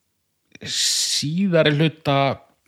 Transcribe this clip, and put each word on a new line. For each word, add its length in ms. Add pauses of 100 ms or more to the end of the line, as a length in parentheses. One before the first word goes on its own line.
(580)
síðari 1120
hluta 440 (520)